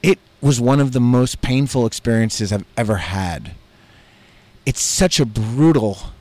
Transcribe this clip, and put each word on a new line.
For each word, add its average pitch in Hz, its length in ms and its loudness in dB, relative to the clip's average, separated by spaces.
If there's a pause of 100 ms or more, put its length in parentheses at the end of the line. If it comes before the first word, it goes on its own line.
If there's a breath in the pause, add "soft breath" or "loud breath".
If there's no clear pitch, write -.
it 180 160 2 (220)
was 135 200 2
one 135 200 4
of 135 120 0
the 127 80 0
most 123 420 2
painful 131 420 0
experiences 110 680 -2
I've 101 120 -4 (140)
ever 107 180 0
had. 87 560 -6 (1120 soft breath)
It's - 160 -4
such - 400 0
a 131 60 2
brutal 113 720 0 (220)